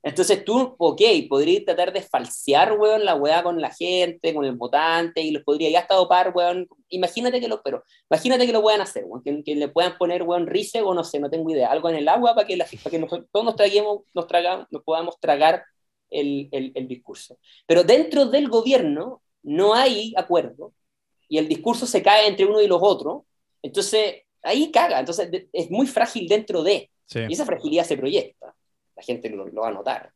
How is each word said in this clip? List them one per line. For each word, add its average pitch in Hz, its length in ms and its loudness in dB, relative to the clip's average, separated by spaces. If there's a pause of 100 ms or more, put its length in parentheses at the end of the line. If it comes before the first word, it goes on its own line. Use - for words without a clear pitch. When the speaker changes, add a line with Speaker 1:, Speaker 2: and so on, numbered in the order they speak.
Speaker 1:
Entonces 185 440 0
tú, 247 320 0
ok, 165 240 2 (260)
podrías 156 380 2
tratar 180 260 0
de 190 80 -4
falsear, 143 800 0
weón, 214 260 2
la 185 120 2
weá 151 260 0
con 175 180 -2
la 139 100 -6
gente, 170 640 -2
con 143 120 -2
el 123 100 -4
votante, 165 640 -2
y 156 100 -4
los 151 120 -4
podría 156 280 0
ya 170 100 4
hasta 180 140 0
dopar, 185 400 4
weón. 180 320 0 (220)
Imagínate 220 500 -4
que 240 100 -6
lo, 220 140 -6
pero 127 220 -8 (260)
imagínate 247 360 2
que 240 60 0
lo 220 100 2
puedan 214 180 4
hacer, - 240 -8
weón, 120 180 -14
que, 147 220 -6
que 151 120 -6
le 147 120 -4
puedan 170 300 0
poner, 175 240 -2
weón, 170 240 -2
rice 208 340 -4
o 196 140 0
no 165 100 -2
sé, 147 160 -6
no 143 80 -6
tengo 160 220 -4
idea, 127 200 0
algo 156 200 0
en 160 60 -2
el 147 120 0
agua 233 260 4
para 220 120 2
que 190 100 -4
la, 170 80 -2 (180)
para - 80 -8
que 165 80 -4
nosotros, 165 320 -8
todos 214 140 0
nos 226 120 -2
traguemos, 208 440 2 (140)
nos 170 120 -4
tragamos, 175 440 0
nos 147 140 -12
podamos 170 360 -4
tragar 156 440 2 (440)
el, 143 420 -4
el, 135 240 -6
el 131 140 -8
discurso. - 500 -18 (280)
Pero - 180 6
dentro 294 400 4
del 262 240 2
gobierno 226 760 0 (200)
no 185 320 2
hay 226 420 2
acuerdo 175 560 -2 (560)
y 151 100 -4
el 156 80 0
discurso 233 400 -2
se 214 160 0
cae 214 240 6
entre 190 200 2
uno 208 160 2
y 208 40 6
los 175 160 2
otros, 196 400 0 (400)
entonces 196 600 -2 (200)
ahí 285 300 -2
caga, 233 260 2
entonces 175 320 -4
de-, - 220 -8
es 170 180 -4
muy 240 160 0
frágil 233 400 -2
dentro 196 360 -2
de, 180 280 -2 (140)
Speaker 2:
Sí. - 240 -8
Speaker 1:
y - 60 -6
esa 285 100 -4
fragilidad 160 400 -2
se 143 120 -4
proyecta, - 580 -6 (420)
la - 60 -20
gente 117 280 -8
lo, 98 180 -12
lo 107 140 -8
va 113 60 -4
a 107 40 -6
notar. 107 420 -8